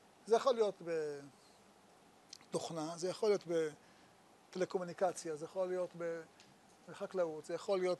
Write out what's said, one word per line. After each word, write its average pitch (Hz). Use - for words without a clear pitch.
זה 214
יכול 240
להיות 208
בתוכנה, 165
זה 175
יכול 214
להיות 202
בטלקומוניקציה, 175
זה 151
יכול 185
להיות 180
ב-, 165
בחקלאות, 170
זה 175
יכול 196
להיות 180